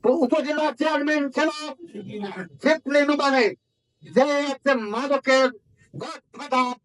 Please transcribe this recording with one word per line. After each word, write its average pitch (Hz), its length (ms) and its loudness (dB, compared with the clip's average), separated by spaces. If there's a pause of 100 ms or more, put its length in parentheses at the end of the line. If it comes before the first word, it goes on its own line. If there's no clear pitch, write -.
উপ-, 262 200 4
উপজেলা 302 420 0 (120)
চেয়ারম্যান 302 520 0
ছিল 311 200 0 (1120)
শিবলি 294 440 2
নোমানী, 277 400 2 (680)
যে 254 100 6 (240)
হচ্ছে 269 260 0
মাদকের 262 760 2 (480)
গডফাদার 254 760 -4 (100)